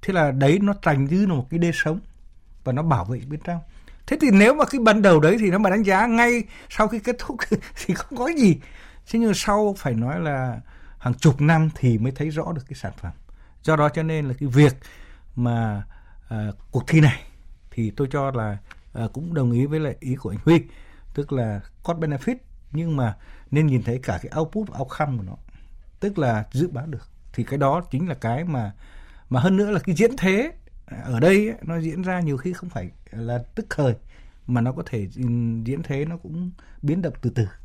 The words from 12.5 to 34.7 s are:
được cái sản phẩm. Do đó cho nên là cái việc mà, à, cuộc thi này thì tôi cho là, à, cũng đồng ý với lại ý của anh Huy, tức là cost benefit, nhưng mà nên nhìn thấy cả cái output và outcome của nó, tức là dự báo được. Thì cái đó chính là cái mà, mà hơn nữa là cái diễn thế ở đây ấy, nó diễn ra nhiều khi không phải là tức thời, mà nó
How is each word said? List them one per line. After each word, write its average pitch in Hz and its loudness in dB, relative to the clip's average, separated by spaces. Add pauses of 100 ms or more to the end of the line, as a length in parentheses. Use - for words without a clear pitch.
được 151 -8
cái 139 -14
sản - -10
phẩm. 85 -12 (500)
Do 156 2
đó 147 4
cho 160 -2
nên 156 -2
là 123 -4
cái 143 -4
việc 135 6 (600)
mà, 117 -2 (440)
à, 107 -6 (200)
cuộc 123 -2
thi 160 4
này 143 4 (480)
thì 110 -4
tôi 135 -4
cho 139 -4
là, 107 -4 (340)
à, 113 -6
cũng 170 -8
đồng 127 0
ý 127 2
với 156 -2
lại 147 -6
ý 127 -6
của 110 -8
anh 104 -6
Huy, 165 8 (540)
tức 147 -6
là 110 -2 (220)
cost 170 -4
benefit, 156 -4 (360)
nhưng 160 -2
mà 120 0 (340)
nên 151 4
nhìn 127 2
thấy 120 -4
cả - -4
cái 131 -14
output 190 -4
và - -14
outcome 135 -4
của 104 -6
nó, 92 -12 (640)
tức 202 -4
là 113 0
dự 156 0
báo 127 -8
được. 143 -12 (240)
Thì 120 -4
cái 139 -6
đó 143 2 (100)
chính 165 -2
là 143 -4
cái 120 -4
mà, 123 -4 (580)
mà 127 2
hơn 185 4
nữa 202 2
là 202 0
cái 185 -2
diễn 226 2
thế 202 0 (340)
ở 123 -6
đây 196 6
ấy, 226 -8
nó 165 -6
diễn 160 -6
ra 180 -2
nhiều 147 -2
khi 175 -6
không 175 -12
phải 92 -10 (200)
là 120 -6 (100)
tức 220 -8
thời, 127 2 (520)
mà 123 0
nó 123 0